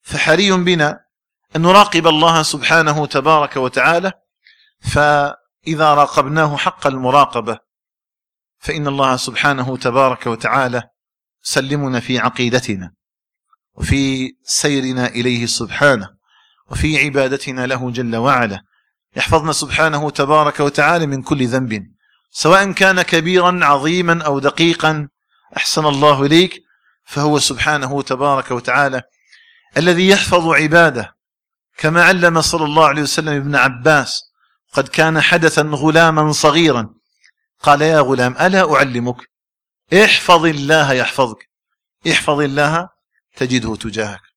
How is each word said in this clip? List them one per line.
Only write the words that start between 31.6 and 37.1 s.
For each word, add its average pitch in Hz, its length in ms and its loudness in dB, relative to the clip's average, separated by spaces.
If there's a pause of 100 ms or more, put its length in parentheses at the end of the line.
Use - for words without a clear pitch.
كما 165 260 0
علم 170 380 2
صلى 156 240 -2
الله 151 220 4
عليه 147 140 0
وسلم 151 340 -4
ابن 143 200 -4
عباس: 131 680 0 (500)
"قد 131 140 -2
كان 160 340 0
حدثا 160 400 2
غلاما 151 720 2
صغيرا، 147 600 2 (680)